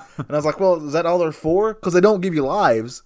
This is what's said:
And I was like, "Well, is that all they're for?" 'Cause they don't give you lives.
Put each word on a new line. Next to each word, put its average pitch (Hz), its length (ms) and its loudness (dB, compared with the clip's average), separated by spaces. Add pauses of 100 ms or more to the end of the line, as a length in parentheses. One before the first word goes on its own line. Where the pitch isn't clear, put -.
(180)
And 135 140 -10
I 143 40 -2
was 147 100 -2
like, 151 160 -2
"Well, 175 260 2
is 139 60 -10
that 165 120 0
all 175 140 0
they're 160 140 -2
for?" 196 400 -2
'Cause 185 200 -6
they 180 80 4
don't 202 200 4
give 180 120 -4
you 147 120 0
lives. 131 600 0